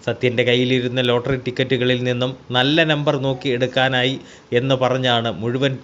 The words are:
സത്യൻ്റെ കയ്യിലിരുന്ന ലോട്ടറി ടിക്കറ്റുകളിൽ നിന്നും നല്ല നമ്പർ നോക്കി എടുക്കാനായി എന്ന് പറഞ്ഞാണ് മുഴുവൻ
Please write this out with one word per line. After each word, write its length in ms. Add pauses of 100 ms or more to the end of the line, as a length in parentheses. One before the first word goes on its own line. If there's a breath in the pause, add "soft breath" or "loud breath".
സത്യൻ്റെ 420
കയ്യിലിരുന്ന 600
ലോട്ടറി 360
ടിക്കറ്റുകളിൽ 640
നിന്നും 240 (260)
നല്ല 340
നമ്പർ 240 (100)
നോക്കി 320
എടുക്കാനായി 580 (440 loud breath)
എന്ന് 240
പറഞ്ഞാണ് 480 (100)
മുഴുവൻ 320 (100)